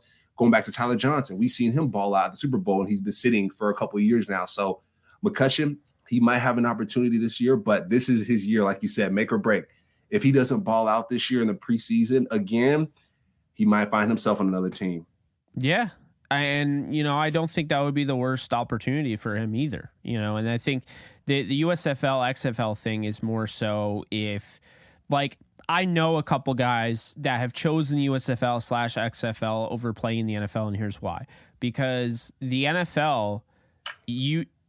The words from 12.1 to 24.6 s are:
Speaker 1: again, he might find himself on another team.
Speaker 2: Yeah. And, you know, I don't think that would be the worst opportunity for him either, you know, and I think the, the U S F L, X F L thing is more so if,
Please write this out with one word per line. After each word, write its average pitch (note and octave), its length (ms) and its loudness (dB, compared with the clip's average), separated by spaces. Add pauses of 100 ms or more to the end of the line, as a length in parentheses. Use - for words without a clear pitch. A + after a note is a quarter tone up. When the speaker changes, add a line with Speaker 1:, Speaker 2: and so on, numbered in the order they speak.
Speaker 1:
again, A#2+ 600 2 (640)
he G#2+ 120 0
might G#2 240 4
find G#2+ 220 2
himself G#2+ 280 2
on F#2+ 80 2
another F#2 220 0
team. F2 380 -6 (480)
Speaker 2:
Yeah. E3+ 340 0 (420)
And, C#3+ 640 0
you D3+ 100 0
know, C#3+ 120 0
I D#3 140 2
don't D#3+ 200 0
think D#3 200 -4
that C#3+ 120 2
would C#3+ 120 0
be C#3+ 100 0
the C3+ 120 0
worst B2+ 380 -2
opportunity B2 640 -2
for G#2 200 -6
him A2 200 -2
either, C#3 360 -4 (120)
you A2+ 160 -4
know, G#2+ 180 -2
and A2+ 120 -2
I A#2 80 0
think C3 260 -2 (440)
the, C#3 160 2
the C3 140 -2
U E3 140 2
S E3 160 -2
F C#3 160 -2
L, C3+ 200 0
X C3 220 -4
F A#2+ 140 -2
L G#2+ 160 -2
thing A2 280 -4
is G#2+ 200 -4
more A2 240 -2
so G#2 640 -4
if, G#2+ 480 -6 (480)